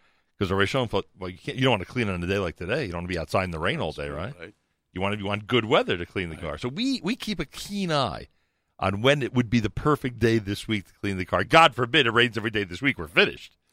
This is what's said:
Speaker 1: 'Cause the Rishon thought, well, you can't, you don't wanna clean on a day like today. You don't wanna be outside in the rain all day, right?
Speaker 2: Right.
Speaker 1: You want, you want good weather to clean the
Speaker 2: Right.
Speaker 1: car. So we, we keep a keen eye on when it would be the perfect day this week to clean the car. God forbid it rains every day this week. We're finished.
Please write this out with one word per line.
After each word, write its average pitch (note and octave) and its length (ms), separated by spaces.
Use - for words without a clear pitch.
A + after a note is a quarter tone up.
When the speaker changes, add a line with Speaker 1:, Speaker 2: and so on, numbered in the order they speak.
Speaker 1:
'Cause G2 120
the F#2+ 60
Rishon G#2+ 320
thought, G2+ 200
well, F#2 140
you F#2 80
can't, A2 180
you C3 60
don't C3 80
wanna F#2+ 140
clean A#2 240
on F2+ 140
a F2 40
day G2 100
like F#2 200
today. A#2+ 280
You F2 60
don't E2+ 80
wanna F2 80
be F2+ 100
outside F#2 280
in F#2 60
the E2 60
rain G2+ 220
all F2 120
day, D2 180
right? D#2+ 300
Speaker 2:
Right. F2+ 140
Speaker 1:
You F2 80
want, G2+ 180
you G2 60
want G#2 220
good A#2+ 180
weather D3+ 320
to E2+ 80
clean F2+ 240
the D#2+ 60
Speaker 2:
Right. D2+ 80
Speaker 1:
car. D2+ 160
So B2 100
we, A#3+ 340
we G#3 120
keep G#3+ 240
a D#3 60
keen G3 460
eye A#2 360
on G2 220
when C#3 220
it G#2+ 100
would B2 160
be A#2+ 100
the G#2+ 120
perfect C#3 480
day A2+ 180
this G2+ 300
week G#2 180
to - 80
clean G2 240
the F#2 80
car. F#2 180
God D#3+ 300
forbid B2+ 320
it A#2 60
rains A#2 260
every A2 140
day G#2 120
this F2+ 200
week. C3+ 160
We're E2 80
finished. F2+ 500